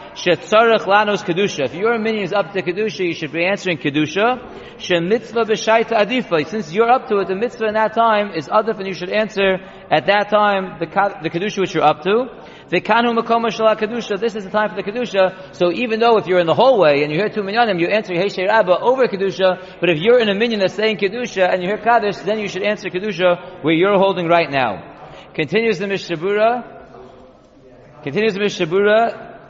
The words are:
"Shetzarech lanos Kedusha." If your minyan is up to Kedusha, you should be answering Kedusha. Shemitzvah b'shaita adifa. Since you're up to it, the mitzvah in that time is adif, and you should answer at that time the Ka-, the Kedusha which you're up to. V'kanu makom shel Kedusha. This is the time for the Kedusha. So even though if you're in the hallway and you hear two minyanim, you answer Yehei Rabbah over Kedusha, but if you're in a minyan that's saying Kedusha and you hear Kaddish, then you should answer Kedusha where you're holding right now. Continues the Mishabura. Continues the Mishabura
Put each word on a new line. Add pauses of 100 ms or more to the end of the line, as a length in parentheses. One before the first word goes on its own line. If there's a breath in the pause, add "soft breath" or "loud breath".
(140 loud breath)
"Shetzarech
lanos
Kedusha."
If
your
minyan
is
up
to
Kedusha,
you
should
be
answering
Kedusha.
Shemitzvah
b'shaita
adifa.
Since
you're
up
to
it,
the
mitzvah
in
that
time
is
adif,
and
you
should
answer (340 loud breath)
at
that
time
the
Ka-,
the
Kedusha
which
you're
up
to. (420 loud breath)
V'kanu
makom
shel
Kedusha.
This
is
the
time
for
the
Kedusha.
So
even
though
if
you're
in
the
hallway
and
you
hear
two
minyanim,
you
answer
Yehei
Rabbah
over
Kedusha,
but
if
you're
in
a
minyan
that's
saying
Kedusha
and
you
hear
Kaddish,
then
you
should
answer
Kedusha
where
you're
holding
right
now. (220 loud breath)
Continues
the
Mishabura. (1400)
Continues
the
Mishabura (120)